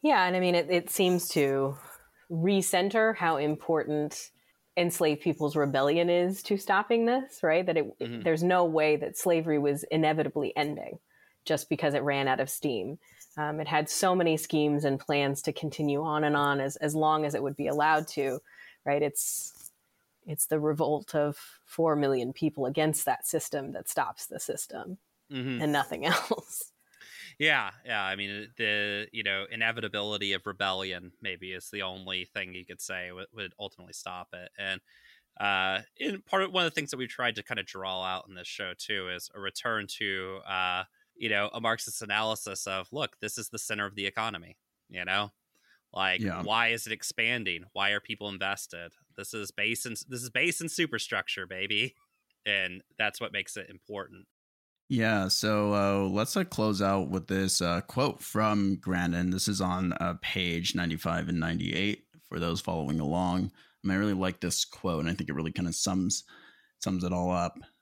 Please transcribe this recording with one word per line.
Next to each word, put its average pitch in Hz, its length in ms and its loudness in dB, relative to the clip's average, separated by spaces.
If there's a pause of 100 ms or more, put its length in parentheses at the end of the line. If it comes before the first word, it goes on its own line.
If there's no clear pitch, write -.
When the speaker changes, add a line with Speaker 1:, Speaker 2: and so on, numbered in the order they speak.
Speaker 1:
Yeah, 247 240 6
and 180 120 2
I - 20 4
mean, 180 160 4
it, 170 140 4
it 175 200 4
seems 180 400 4
to 139 460 2 (560)
recenter 196 840 4
how 165 220 2
important 151 920 0 (460)
enslaved 170 440 2
people's 156 340 0
rebellion 147 540 4
is 175 340 2
to 202 140 0
stopping 208 480 2
this, 262 380 0
right? 170 220 4
That 165 120 2
it, - 220 0
Speaker 2:
Mm-hmm. 117 220 -6
Speaker 1:
there's 165 220 4
no 180 220 6
way 156 320 4
that - 200 -4
slavery 165 420 4
was 143 260 2
inevitably 151 720 2
ending - 440 -4 (460)
just - 240 0
because 147 240 2
it 143 80 4
ran 139 260 2
out 131 120 4
of 135 100 0
steam. 127 480 -2 (400)
Um, 151 220 -2
it 151 80 -4
had 156 220 2
so 185 260 4
many 170 200 6
schemes 151 480 2
and 139 160 2
plans 143 440 0
to 147 100 -2
continue 147 480 0
on 151 220 0
and 147 120 4
on 143 240 4
as, 139 180 -2
as 151 180 -2
long 156 280 4
as 143 120 0
it 135 80 0
would 143 120 -2
be 143 120 -2
allowed 151 420 4
to, 135 300 -2 (440)
right? 143 180 2
It's, - 680 -4 (540)
it's 151 220 -2
the 156 120 2
revolt 151 540 0
of 147 240 0 (260)
four 160 320 2
million 135 380 2
people 151 320 0
against 156 400 2
that - 220 0
system - 460 -4
that - 140 -8
stops - 380 -4
the - 140 -10
system - 580 -8 (340)
Speaker 2:
Mm-hmm. 131 300 -2
Speaker 1:
and 151 100 2
nothing 143 340 0
<laughs> - 20 2
else. - 640 -2 (680)
Speaker 2:
Yeah, 139 340 2 (140)
yeah. 110 180 -2
I 98 120 -2
mean, 101 320 -6 (100)
the, 104 540 -2
you 113 120 -8
know, 98 280 0
inevitability 107 840 -2
of 95 140 -4
rebellion 92 640 -4 (100)
maybe 92 300 -8
is 92 180 -12
the 101 120 -8
only 92 440 -6
thing 92 280 -8
you 90 120 -14
could 90 160 -16
say 90 300 -8
would, 92 220 -14
would 98 260 -10
ultimately 90 340 -14
stop 90 400 -12
it. 90 240 -16
And, 95 240 -4 (580)
uh, 95 420 2 (160)
in 190 240 -4
part 190 220 0
of, 185 100 -4
one 180 120 2
of 156 60 0
the - 40 -10
things 147 160 -4
that 139 60 -6
we 127 100 -4
tried 120 280 -2
to 107 80 -10
kind 113 160 -6
of 92 60 -6
draw 95 380 -6
out 92 260 -4
in 95 60 -18
this 90 120 -14
show 95 300 -8
too 95 320 -4
is 90 260 -8
a 101 40 -14
return 104 460 -4 (120)
to, 95 500 -4
uh, 92 360 0 (340)
you 113 120 -4
know, 104 240 2
a 113 80 -6
Marxist 113 400 -2
analysis 107 640 -2
of, 95 240 -4
"Look, 135 300 -6
this 107 160 -6
is 113 120 -8
the 113 80 -10
center 104 280 -4
of 98 100 -8
the 98 100 -6
economy," 98 520 -6 (320)
you 90 160 -8
know? 101 260 -2 (600)
Like, 95 280 0
Speaker 3:
Yeah. 92 220 -2
Speaker 2:
why 113 260 2
is 117 180 -4
it 110 60 -4
expanding? 110 720 -4 (100)
Why 101 180 0
are 104 100 0
people 104 280 -8
invested? 95 640 -8 (240)
This - 160 -12
is 104 180 -6
base 110 340 -2
and, 117 120 -8 (100)
this 127 160 -10
is 123 60 -10
base 151 320 0
and 170 80 -6
superstructure, 107 760 -4
baby. 101 480 -2 (500)
And 92 380 -2 (140)
that's 107 220 -2
what 110 140 -6
makes 98 240 -6
it 95 120 -12
important. 98 580 -12 (600)
Speaker 3:
Yeah, 110 420 2
so, 104 440 2
uh, 98 360 4
let's, 104 280 0
uh, 190 60 2
close 107 380 0
out 98 280 2
with 90 180 -2
this, 95 320 2
uh, 87 220 0
quote - 400 -2
from 104 540 2
Grandin. 90 560 0
This 92 160 0
is 98 120 0
on, 92 340 0
uh, 87 280 -2
page 87 540 -2
ninety-five 82 520 -2
and 82 120 0
ninety-eight 85 680 -2 (180)
for - 160 -8
those 85 220 0
following 80 380 -2
along. 90 520 0 (320)
And 95 80 0
I 95 40 2
really 101 180 2
like 92 280 -2
this - 220 0
quote, 85 360 -2
and 82 100 0
I 87 60 0
think 78 140 -6
it 73 40 -4
really 80 180 -2
kinda 87 220 -2
sums, 92 520 0 (540)
sums 92 240 -2
it 90 100 0
all 90 180 0
up. 87 260 0 (240)